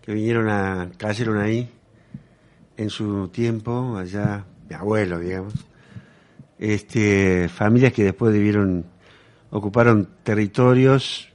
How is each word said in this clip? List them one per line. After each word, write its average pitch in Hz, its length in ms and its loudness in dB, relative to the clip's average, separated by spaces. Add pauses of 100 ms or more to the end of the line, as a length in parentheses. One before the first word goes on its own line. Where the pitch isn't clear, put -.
que 107 120 -8
vinieron 110 360 0
a, 95 480 -2
cayeron 107 420 -4
ahí 113 300 -2 (1040)
en 107 140 -6
su 101 400 -6
tiempo, 117 680 -4
allá, 101 480 -6 (240)
mi - 60 -14
abuelo, 98 440 -2
digamos. 92 340 -8 (1040)
Este, 98 920 2
familias 120 440 4
que 107 120 0
después 107 280 2
debieron, 101 500 2 (680)
ocuparon 104 580 2 (140)
territorios 127 1120 2